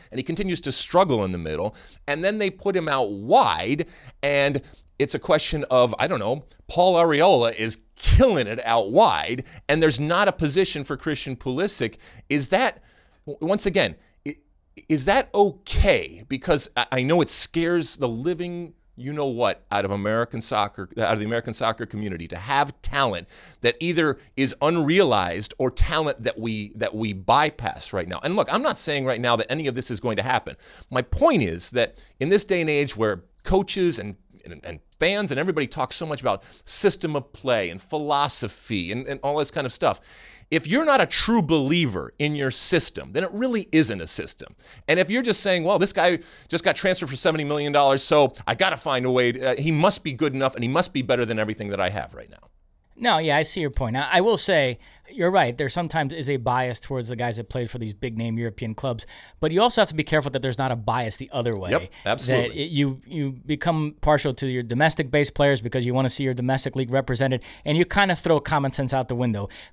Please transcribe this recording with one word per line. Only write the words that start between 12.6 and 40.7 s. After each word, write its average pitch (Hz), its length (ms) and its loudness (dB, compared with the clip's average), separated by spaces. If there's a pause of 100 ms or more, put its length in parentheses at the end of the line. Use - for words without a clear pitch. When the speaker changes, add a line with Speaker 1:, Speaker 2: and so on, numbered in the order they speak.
Speaker 1:
w-, 151 220 -8
once 202 180 0
again, 143 300 0 (320)
i-, 147 100 -10 (500)
is 143 180 0
that 247 280 2
okay? 117 960 2
Because 135 500 0
I, 120 140 2
I 131 100 0
know 160 200 4
it 139 100 0
scares 165 640 0
the 139 100 -2
living 175 680 -6 (260)
you-know-what 127 680 -2
out 101 160 0
of 98 60 -2
American 110 500 -2
soccer, 101 560 -4
out 113 160 0
of 107 60 0
the 107 60 -4
American 117 280 -4
soccer 113 320 -4
community 98 420 -8
to 85 80 -12
have 139 460 -2
talent 110 460 -2 (340)
that 117 180 2
either 165 380 0 (180)
is 131 280 0
unrealized 143 960 2
or 131 100 0
talent 151 540 0
that 113 160 -4
we, 110 340 -6
that 107 220 -4
we 107 180 -4
bypass 117 800 0
right 90 140 -4
now. 87 160 -8
And 170 120 -2
look, 175 160 0
I'm 220 120 0
not - 160 -2
saying 143 260 -4
right 120 160 -2
now 120 140 2
that 110 160 -2
any 151 160 -2
of 123 80 -4
this 127 160 -6
is 113 80 -6
going 113 180 -2
to 98 60 -2
happen. 120 320 -2 (340)
My 127 140 -2
point 262 400 4
is 87 280 -4
that 117 280 -2 (200)
in 143 100 -2
this 202 140 4
day 185 160 0
and 156 120 0
age 143 260 0
where 104 260 -2 (200)
coaches 190 560 0
and, 101 160 -10 (280)
and, 78 200 -18
and 85 160 -12 (200)
fans 196 300 0
and 135 100 -2
everybody 156 280 0
talk - 260 -6
so 165 140 -6
much 147 140 -6
about 107 200 -2 (240)
system 165 500 0
of 139 180 -6
play 110 360 0
and 90 100 -12
philosophy 139 1120 -4
and, 123 140 -6
and 135 160 -8
all 147 160 -2
this 147 140 -2
kind 143 160 -4
of 117 60 -6
stuff, 123 280 0 (480)
if 156 160 0
you're 254 200 0